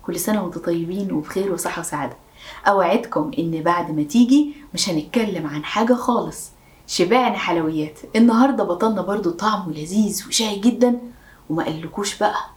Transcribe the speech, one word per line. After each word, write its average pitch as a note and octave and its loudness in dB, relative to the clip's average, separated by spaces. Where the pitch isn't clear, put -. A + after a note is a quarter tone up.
كل F3 -6
سنة G#3+ -2
وانتم E3+ -8
طيبين F3 -4
وبخير F#3+ -2
وصحة - -6
وسعادة. D3 -6
أوعدكم E3+ 2
إن D#3+ -2
بعد E3+ 2
ما D3+ -2
تيجي B3 4
مش - -2
هنتكلم F#3 -2
عن D3 -6
حاجة A3+ 2
خالص، G#3+ -2
شبعنا G#3 2
حلويات. D#3+ -2
النهاردة A#3 6
بطلنا G3 0
برضو G3 -2
طعمه F#3 -2
لذيذ F3 -2
وشاي G#3 -2
جدًا، A#3+ 2
وما E3 -2
قالكوش E3 -6
بقى - 0